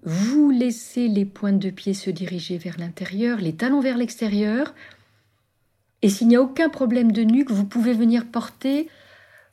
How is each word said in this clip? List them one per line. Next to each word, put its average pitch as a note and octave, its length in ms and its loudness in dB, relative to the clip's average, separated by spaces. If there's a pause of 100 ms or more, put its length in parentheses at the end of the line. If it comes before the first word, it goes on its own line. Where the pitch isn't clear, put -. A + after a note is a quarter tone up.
vous A#3 480 2
laissez A#3+ 580 0
les G3+ 180 2
pointes G3 320 0
de F#3+ 100 -4
pied F#3+ 240 -4
se F#3+ 160 -8
diriger F3 480 -6
vers E3+ 220 -10
l'intérieur, F#3+ 580 -4
les E3 180 -4
talons B3+ 280 0
vers B3 160 0
l'extérieur. A3 760 -2 (1300)
Et G#3+ 80 4
s'il G3 200 2
n'y A#3+ 80 8
a B3+ 60 6
aucun D4+ 280 0
problème A#3+ 420 2
de G#3 80 0
nuque, A#3+ 300 2
vous G3+ 160 0
pouvez A#3 260 0
venir A#3 320 2
porter C#4 640 -4 (640)